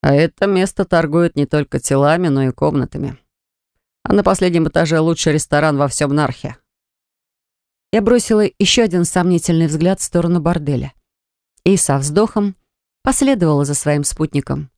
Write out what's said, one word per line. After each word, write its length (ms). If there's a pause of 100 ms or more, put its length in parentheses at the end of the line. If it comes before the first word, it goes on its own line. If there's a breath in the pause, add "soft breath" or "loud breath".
А 120
это 340
место 380
торгует 500
не 100
только 340
телами, 480
но 160
и 80
комнатами. 680 (840)
А 100
на 100
последнем 440
этаже 320
лучший 340
ресторан 440
во 100
всем 260
Нархе». 440 (1300)
Я 100
бросила 420 (160)
еще 240
один 220
сомнительный 640
взгляд 320
в 40
сторону 380
борделя 520 (680)
и 140
со 200
вздохом 580 (480)
последовала 640
за 80
своим 300
спутником. 760